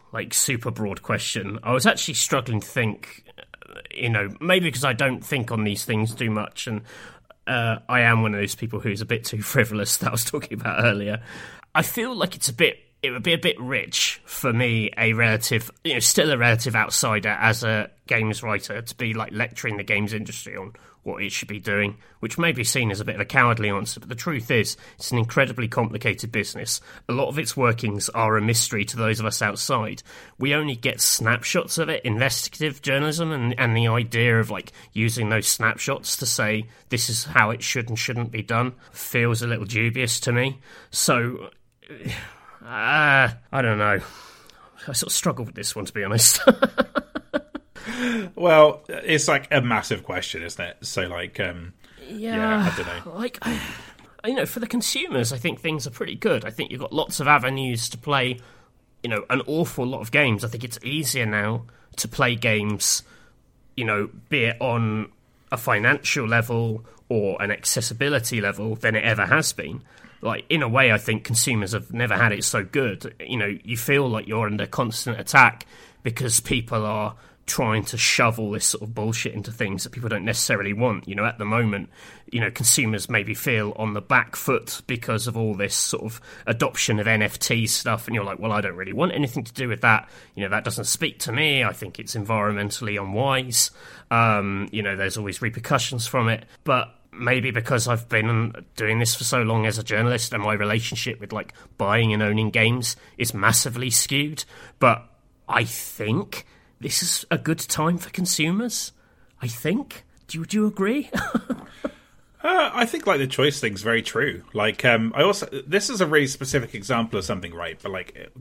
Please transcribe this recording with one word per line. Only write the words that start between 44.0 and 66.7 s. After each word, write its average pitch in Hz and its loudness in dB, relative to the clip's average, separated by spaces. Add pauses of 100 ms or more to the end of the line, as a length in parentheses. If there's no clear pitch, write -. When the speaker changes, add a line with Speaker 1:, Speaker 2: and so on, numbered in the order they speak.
Speaker 1:
I 131 -8
sort - -2
of - -4
struggle 127 0
with 110 -10
this - -6
one, 104 -6
to - -10
be 104 -4
honest. 110 6
<laughs> - 8 (1800)
Speaker 2:
Well, 156 8
it's, - 0
like, 139 2
a 143 6
massive 113 0
question, 90 -6
isn't 85 -8
it? 87 -10
So, - -4
like, 87 -6
um, 87 -6 (340)
Speaker 1:
Yeah, 226 -6
Speaker 2:
yeah, 220 2
I - -6
don't 87 -6
know. 165 -14
Speaker 1:
like, 240 -6 (440)
<sighs> - -20
you 247 0
know, 180 0
for - -6
the 226 -4
consumers, 233 0
I 131 -6
think 117 -4
things 156 -4
are 139 -8
pretty - -8
good. 165 0
I 107 -8
think - -6
you've 131 -10
got - -8
lots - -2
of 143 2
avenues 131 4
to - -10
play, 127 0 (640)
you 120 -4
know, 107 -2
an 127 0
awful 151 -2
lot 127 -6
of 113 -10
games. 123 2
I 113 -4
think 117 -8
it's - -10
easier 135 -2
now 107 0 (320)
to - -4
play 123 2
games, 107 0 (720)
you 123 -4
know, 104 0 (200)
be 139 2
it 117 0
on 113 0 (400)
a 110 0
financial 123 2
level 113 0 (240)